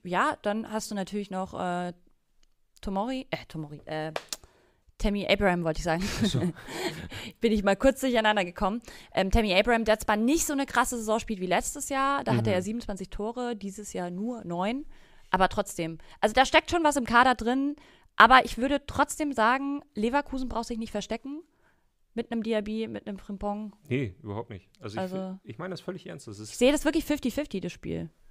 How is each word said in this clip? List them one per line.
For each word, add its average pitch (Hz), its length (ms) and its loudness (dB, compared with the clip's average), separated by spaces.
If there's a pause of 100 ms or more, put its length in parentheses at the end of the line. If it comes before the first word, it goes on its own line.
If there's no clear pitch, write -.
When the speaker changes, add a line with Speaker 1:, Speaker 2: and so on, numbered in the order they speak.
Speaker 1:
ja, 180 400 0
dann 208 280 -4
hast 214 200 -6
du 214 40 -6
natürlich 196 360 -6
noch, 185 280 -6
äh, 180 340 -4 (880)
Tomori, 226 500 -4
äh, - 60 -4 (100)
Tomori, 151 380 -10
äh, 156 260 -6 (840)
Tammy 202 300 2
Abraham 190 360 4
wollte 160 160 0
ich - 40 -6
sagen. 170 200 0 (180)
Speaker 2:
Ach 226 60 4
so. 147 120 2
Speaker 1:
<laughs> - 1000 -6
Bin 226 100 4
ich 208 120 2
mal 196 120 4
kurz - 260 4
durcheinander 214 440 2
gekommen. 202 360 -2 (340)
Ähm, 190 160 2
Tammy 214 240 4
Abraham, 226 280 4
der 214 160 4
zwar - 160 0
nicht 247 300 2
so 302 80 -2
eine 277 140 0
krasse 247 300 0
Saison 220 220 0
spielt 208 200 -6
wie 180 80 -2
letztes 233 420 -2
Jahr, 277 340 0
da - 120 0
hatte 214 160 2
Speaker 2:
Mhm. 185 40 2
Speaker 1:
er 180 60 2
siebenundzwanzig 202 480 -8
Tore, 240 460 -6
dieses 196 380 -10
Jahr 180 180 -6
nur 220 340 -6
neun. 196 400 -2 (460)
Aber 185 180 6
trotzdem, 165 480 -4 (240)
also 220 120 4
da 254 120 8
steckt 311 260 6
schon 339 120 4
was 294 140 4
im 240 80 0
Kader 240 300 6
drin. 269 400 0 (400)
Aber 240 300 10
ich - 120 -8
würde 277 280 0
trotzdem 294 460 0
sagen, 269 500 2 (140)
Leverkusen 262 540 -2
braucht 226 180 -6
sich 240 100 -6
nicht 220 140 -8
verstecken. 269 500 -6 (720)
Mit 233 180 -8
einem 226 120 -2
Diaby, 220 440 -2
mit 214 200 -10
einem 202 100 -8
Frimpong. 208 560 -8 (160)
Speaker 2:
Nee, 120 320 -2
überhaupt 104 280 -8
nicht. 101 200 -16 (100)
Also 107 160 -12
ich 185 60 -4
Speaker 1:
Also 185 140 -6 (280)
Speaker 2:
fi-, - 60 -16
ich 104 80 -14
meine 185 140 -10
das 175 100 -10
völlig 180 260 -12
ernst. 160 200 -14
Das 101 120 -12
ist 107 120 -14
Speaker 1:
ich - 60 -12
sehe 254 140 6
das 302 120 0
wirklich 311 220 0
fifty 285 260 -2
fifty, 277 300 -6
das 175 100 -8
Spiel. 165 380 -8 (220)